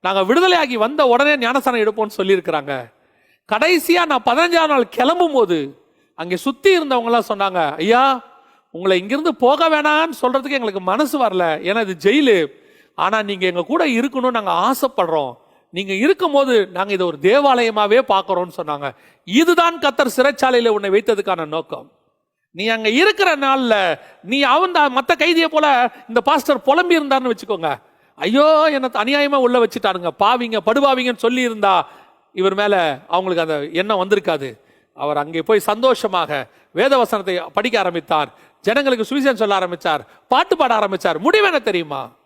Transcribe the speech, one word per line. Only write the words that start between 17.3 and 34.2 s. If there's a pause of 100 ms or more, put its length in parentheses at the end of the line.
பார்க்கறோம்னு
சொன்னாங்க.' (280)
இதுதான்
கர்த்தர்
சிறைச்சாலையில
உன்னை
வைத்ததுக்கான
நோக்கம். (600)
நீ
அங்க
இருக்கிற
நாள்ல (240)
நீ
அவன்
தான்
மத்த
கைதியை
போல (160)
இந்த
பாஸ்டர்
புலம்பி
இருந்தார்னு
வச்சுக்கோங்க, (340)
'ஐயோ,
என்னை
அநியாயமா
உள்ள
வச்சுட்டானுங்க, (120)
பாவிங்க,
படுபாவிங்கன்னு
சொல்லி
இருந்தா (460)
இவர்
மேல
அவங்களுக்கு
அந்த
எண்ணம்
வந்திருக்காது.' (340)